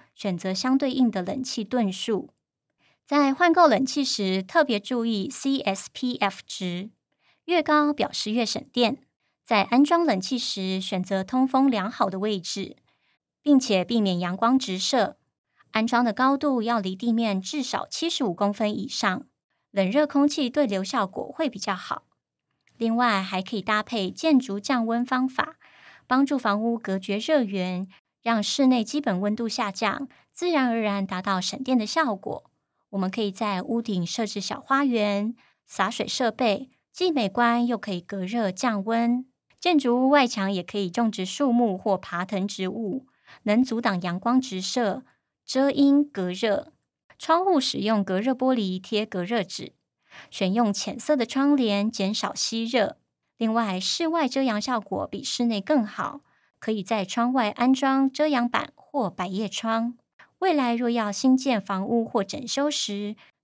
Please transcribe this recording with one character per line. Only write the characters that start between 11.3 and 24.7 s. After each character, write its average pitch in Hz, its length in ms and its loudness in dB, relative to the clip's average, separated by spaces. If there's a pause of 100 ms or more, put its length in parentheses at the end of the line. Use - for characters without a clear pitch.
风 269 200 4
良 214 220 0
好 202 180 -2
的 185 120 -6
位 202 200 -2
置， - 360 -8 (640)
并 294 160 6
且 190 260 2
避 226 160 0
免 185 200 2
阳 180 160 -2
光 233 200 4
直 190 220 0
射。 - 380 0 (560)
安 220 120 2
装 240 200 2
的 226 80 0
高 262 240 2
度 269 260 0
要 233 160 -2
离 185 160 -4
地 233 180 -2
面 214 300 0
至 294 180 -6
少 - 280 -4
七 - 200 -4
十 330 140 -2
五 202 100 0
公 202 220 0
分 214 180 -2
以 196 140 -6
上， - 400 -4 (460)
冷 190 180 2
热 294 160 4
空 294 220 4
气 285 200 -2
对 285 200 2
流 196 160 0
效 202 240 -2
果 - 260 -8
会 302 160 -2
比 196 80 -14
较 196 160 -2
好。 - 300 -8 (720)
另 226 200 0
外， 233 260 2
还 190 200 -4
可 202 140 -6
以 196 40 -2
搭 214 220 0
配 202 280 -4
建 294 280 4
筑 247 200 -2
降 233 280 -2